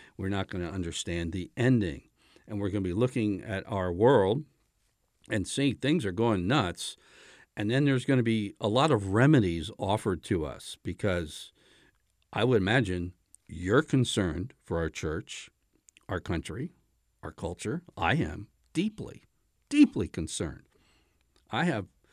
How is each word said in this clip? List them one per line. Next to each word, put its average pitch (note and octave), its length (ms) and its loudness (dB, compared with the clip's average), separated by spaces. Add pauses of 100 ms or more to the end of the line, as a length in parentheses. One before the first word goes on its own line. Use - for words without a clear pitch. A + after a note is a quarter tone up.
(180)
we're F#2+ 120 -6
not G2 200 -4
gonna F2+ 200 -6
understand E2+ 640 -6
the F2+ 220 -8
ending. A2 540 2 (380)
And G2+ 120 -8
we're G2 100 -2
gonna G2+ 120 -2
be F2+ 120 -2
looking G#2+ 500 0
at G2 280 -6
our F#2 220 -2
world A2+ 500 4 (880)
and G#2+ 180 -2
see C#3 260 0
things C#3+ 320 0
are F#2+ 60 -4
going G2 360 0
nuts. G#2 500 -2 (580)
And G#2 160 -2
then C3+ 140 2
there's C3+ 200 2
gonna C3 180 4
be A2 360 0
a A2+ 80 -2
lot C3 240 4
of G2 220 2
remedies G#2+ 640 4
offered F#2+ 460 -2
to E2 220 -2
us, - 380 -12
because F2 680 -4 (760)
I G#2+ 120 0
would B2 140 4
imagine F#2 560 2 (340)
you're F#2 360 2
concerned G2 680 0 (100)
for E2 140 -4
our D#2+ 120 -2
church, - 600 -8 (600)
our F#2 100 -2
country, F2 540 -6 (480)
our D#2+ 100 -12
culture. G#2+ 520 -6 (120)
I E3+ 200 2
am F#2 320 -4 (260)
deeply, - 500 -6 (460)
deeply C4+ 380 6
concerned. - 560 -6 (880)
I D#3+ 140 -2
have A#2 220 -2 (260)